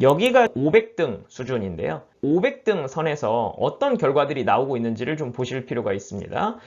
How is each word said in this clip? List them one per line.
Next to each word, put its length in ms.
여기가 520
오백 420
등 320
수준인데요. 760
오백 440
등 220
선에서 680
어떤 400
결과들이 480
나오고 320
있는지를 400
좀 160
보실 320
필요가 300
있습니다. 720